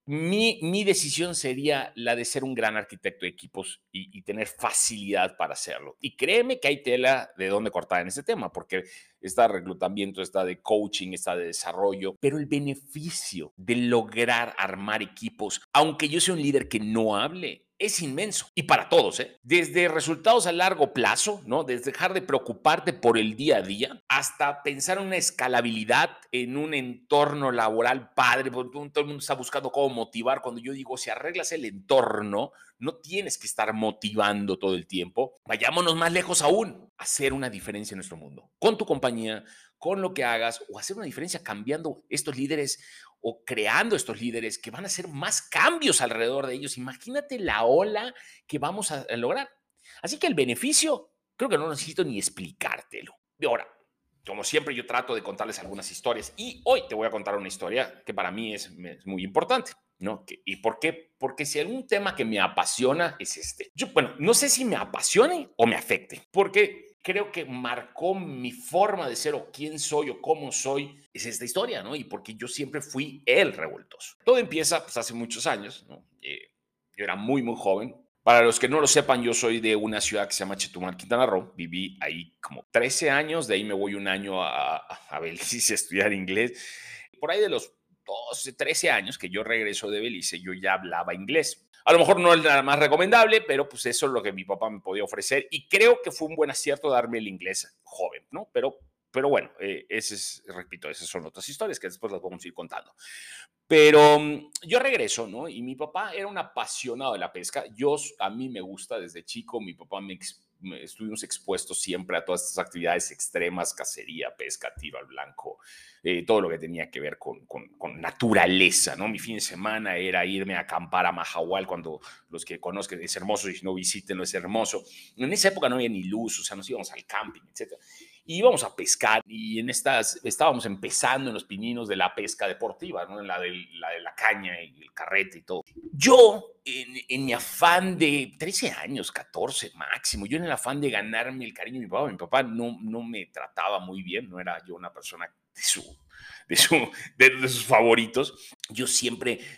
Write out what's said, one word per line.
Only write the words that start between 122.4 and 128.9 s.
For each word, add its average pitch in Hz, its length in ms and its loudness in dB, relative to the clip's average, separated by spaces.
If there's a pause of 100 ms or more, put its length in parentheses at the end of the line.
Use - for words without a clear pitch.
que 85 160 -12
conozcan, 90 420 -8
es 87 140 -6
hermoso, 101 340 -2
y 85 60 -6
si - 80 -12
no, 95 100 -2
visítenlo, 92 480 -4
es 90 100 -4
hermoso. 98 520 -2 (320)
En 131 160 -2
esa 196 160 4
época 196 200 2
no 123 60 0
había 123 140 0
ni 95 160 -4
luz, 107 340 -4
o - 60 -10
sea, 101 120 -8
nos 98 140 -12
íbamos 110 220 -8
al - 120 -18
camping, 107 380 -8 (100)
etcétera. - 280 -14 (460)
Íbamos 185 380 4
a 95 100 -8
pescar 110 520 2